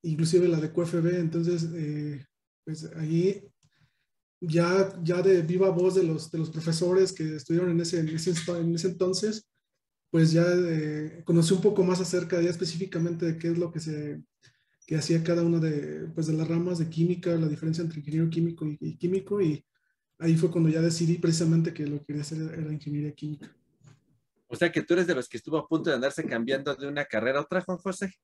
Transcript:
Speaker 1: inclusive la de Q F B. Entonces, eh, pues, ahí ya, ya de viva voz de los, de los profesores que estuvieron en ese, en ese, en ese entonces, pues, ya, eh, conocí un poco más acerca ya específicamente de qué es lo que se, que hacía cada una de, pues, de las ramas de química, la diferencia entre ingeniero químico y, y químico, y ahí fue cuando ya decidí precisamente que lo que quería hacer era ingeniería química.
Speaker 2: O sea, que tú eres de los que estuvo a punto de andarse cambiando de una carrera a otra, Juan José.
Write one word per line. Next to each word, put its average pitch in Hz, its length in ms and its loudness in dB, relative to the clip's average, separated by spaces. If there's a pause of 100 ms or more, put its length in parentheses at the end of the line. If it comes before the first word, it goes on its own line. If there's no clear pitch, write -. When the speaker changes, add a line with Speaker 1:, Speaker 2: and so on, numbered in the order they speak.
Speaker 1:
inclusive 165 440 2
la 160 140 2
de 156 100 -4
Q 175 120 0
F 170 180 0
B. 180 180 2
Entonces, 165 560 0
eh, 147 500 -6 (380)
pues, 160 320 -10
ahí 165 480 0 (960)
ya, 175 540 2 (100)
ya 175 180 0
de 185 200 6
viva 185 300 2
voz 180 240 2
de 185 80 4
los, 160 280 -2
de 170 60 -6
los 160 120 -2
profesores 180 640 2
que 156 240 -6
estuvieron 175 360 0
en 170 100 2
ese, 165 180 -2
en 156 80 0
ese, 165 240 -2 (280)
en 170 160 0
ese 180 120 -2
entonces, 185 580 -2 (640)
pues, 160 220 6
ya, 170 160 6
eh, 156 760 0
conocí 170 280 4
un 185 60 2
poco 202 240 4
más 180 160 2
acerca 175 420 -2
ya 170 80 2
específicamente 170 760 -4
de 160 120 -2
qué 170 120 -4
es 170 80 0
lo 170 160 -2
que 160 80 -8
se, 151 400 -8 (640)
que 156 100 -4
hacía 165 260 0
cada 170 220 0
una 170 160 4
de, 156 560 -2
pues, 160 120 -2
de 160 60 0
las 156 140 0
ramas 170 320 0
de 156 100 0
química, 175 460 0
la 160 140 0
diferencia 160 340 -2
entre 160 160 -6
ingeniero 160 300 0
químico 165 360 -2
y, 151 140 -6
y 156 160 -8
químico, 190 460 -2
y 156 240 0 (540)
ahí 165 180 4
fue 165 120 4
cuando 165 200 2
ya 160 120 2
decidí 170 360 2
precisamente 165 560 2
que 151 120 -6
lo 143 140 -4
que - 60 -18
quería 147 160 -6
hacer 160 200 -8 (160)
era 156 140 -6
ingeniería 147 420 -6
química. 151 400 -12 (960)
Speaker 2:
O 120 80 -12
sea, 170 160 2
que 160 100 0
tú - 120 0
eres 175 140 2
de 170 80 2
los 123 120 -4
que - 80 -16
estuvo 143 220 -4
a 147 100 -4
punto 160 220 0
de 139 80 2
andarse 139 260 -2
cambiando 135 500 -2
de 135 140 -8
una 147 160 -4
carrera 123 360 -2
a - 20 -4
otra, 180 180 -4
Juan 180 200 -6
José. 190 340 -6 (100)